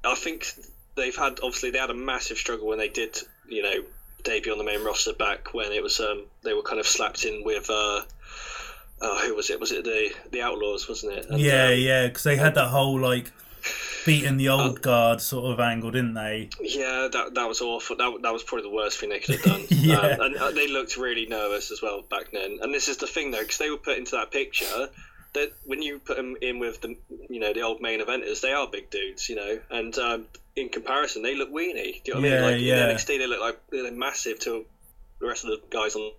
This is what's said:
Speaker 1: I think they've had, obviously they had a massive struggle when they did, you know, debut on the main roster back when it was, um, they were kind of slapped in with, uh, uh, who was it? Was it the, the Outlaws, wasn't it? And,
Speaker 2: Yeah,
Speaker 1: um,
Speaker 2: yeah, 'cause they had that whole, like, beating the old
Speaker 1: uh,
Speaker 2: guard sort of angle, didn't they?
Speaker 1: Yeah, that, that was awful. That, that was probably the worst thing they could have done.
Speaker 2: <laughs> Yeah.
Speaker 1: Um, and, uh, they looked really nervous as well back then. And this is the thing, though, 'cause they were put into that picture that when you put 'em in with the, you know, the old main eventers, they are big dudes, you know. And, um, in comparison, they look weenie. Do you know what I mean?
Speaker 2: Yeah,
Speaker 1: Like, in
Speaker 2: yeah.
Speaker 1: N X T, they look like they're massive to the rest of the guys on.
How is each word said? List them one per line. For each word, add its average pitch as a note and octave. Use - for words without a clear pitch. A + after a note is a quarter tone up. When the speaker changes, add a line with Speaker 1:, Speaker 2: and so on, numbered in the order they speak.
Speaker 1:
I B2
think D#3+
they've B2+
had, C3
obviously B2
they C3
had C3
a A#2
massive B2
struggle A2
when A2
they G#2+
did, A2+
you G#2+
know, G2
debut A2
on G#2
the G#2+
main G#2
roster G#2+
back G2+
when G#2+
it G#2
was, -
um, G#2
they A2+
were G#2
kind G#2
of G#2
slapped -
in G#2+
with, G#2+
uh, G#2
uh, G2+
who A#2
was G#2
it? -
Was A2
it -
the, G#2+
the B2
Outlaws, G#2
wasn't G#2+
it? -
And, D3
Speaker 2:
Yeah, C3+
Speaker 1:
um, B2
Speaker 2:
yeah, C3
'cause -
they C#3+
had D3+
that C3
whole, C3+
like, B2
beating D3
the C3+
old C3+
Speaker 1:
uh, -
Speaker 2:
guard A#2
sort B2+
of A2+
angle, A2+
didn't A#2+
they? A2
Speaker 1:
Yeah, C3
that, B2+
that A#2+
was A2
awful. A#2
That, B2
that A2+
was A2+
probably A2+
the G#2
worst G#2+
thing G#2
they G2+
could C3+
have -
done. -
Speaker 2:
<laughs> -
Yeah. D3+
Speaker 1:
Um, A2+
and, C3+
uh, C#3
they D3
looked C3+
really A#2+
nervous G#2
as G#2
well G2+
back -
then. G2
And B2+
this C#3+
is C3
the C3+
thing, C#3+
though, A2
'cause -
they D3+
were D3
put C#3+
into B2+
that A2
picture C3+
that C#3+
when C#3+
you C#3+
put -
'em B2+
in B2
with A#2
the, A#2
you A#2+
know, G#2
the A2+
old A2+
main A2+
eventers, G#2+
they C3
are C#3
big G2
dudes, G2
you A2+
know. G#2
And, A2+
um, A#2
in C3
comparison, C3
they B2+
look C#3
weenie. E3
Do -
you -
know C3+
what -
I -
mean? C#3
Speaker 2:
Yeah, B2+
Speaker 1:
Like, B2
in A#2+
Speaker 2:
yeah. B2+
Speaker 1:
N A#2
X A2
T, C#3+
they C3
look A#2
like A2+
they're B2+
massive B2
to A2+
the B2
rest A#2+
of A2
the -
guys G#2+
on. G#2+